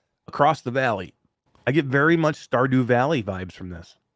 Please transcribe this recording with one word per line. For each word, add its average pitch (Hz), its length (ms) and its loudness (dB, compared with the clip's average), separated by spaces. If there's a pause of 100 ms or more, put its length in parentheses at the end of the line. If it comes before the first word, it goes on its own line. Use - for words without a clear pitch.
(280)
Across 147 340 0
the 127 100 -8
Valley. 113 440 -4 (500)
I 127 80 0
get 156 100 2
very 143 320 2
much 156 340 -2
Stardew 131 360 2
Valley 123 360 2
vibes 92 300 -8
from - 160 -16
this. 85 300 -16 (180)